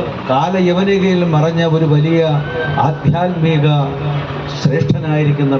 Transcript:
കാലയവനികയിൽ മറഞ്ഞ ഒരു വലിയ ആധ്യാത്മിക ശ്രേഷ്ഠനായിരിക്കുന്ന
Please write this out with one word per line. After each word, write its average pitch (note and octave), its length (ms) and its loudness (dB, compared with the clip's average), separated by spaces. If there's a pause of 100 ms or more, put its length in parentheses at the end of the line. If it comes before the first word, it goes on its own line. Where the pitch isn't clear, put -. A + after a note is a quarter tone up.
(300)
കാലയവനികയിൽ F3+ 920 2 (120)
മറഞ്ഞ E3 280 2 (140)
ഒരു D#3 180 2
വലിയ D#3+ 260 2 (680)
ആധ്യാത്മിക D#3+ 800 0 (920)
ശ്രേഷ്ഠനായിരിക്കുന്ന D3 1000 0